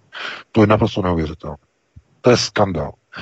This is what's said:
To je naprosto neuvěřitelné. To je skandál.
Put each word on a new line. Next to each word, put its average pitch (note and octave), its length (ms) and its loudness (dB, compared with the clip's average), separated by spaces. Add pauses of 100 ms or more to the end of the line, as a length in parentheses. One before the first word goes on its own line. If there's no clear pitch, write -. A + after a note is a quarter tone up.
(520)
To A2+ 100 2
je G#2 60 6
naprosto G#2 340 0
neuvěřitelné. D#2 560 -4 (640)
To - 80 4
je A#2+ 80 6
skandál. - 560 -2 (280)